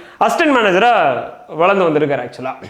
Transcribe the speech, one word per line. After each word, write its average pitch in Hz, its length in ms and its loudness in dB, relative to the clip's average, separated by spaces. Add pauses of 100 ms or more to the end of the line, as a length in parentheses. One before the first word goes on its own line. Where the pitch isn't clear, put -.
(240)
அசிஸ்டன்ட் 285 340 2
மேனேஜரா 214 360 2 (680)
வளர்ந்து 190 260 2
வந்திருக்காரு 147 400 0
actually-ஆ. 127 280 -10 (140)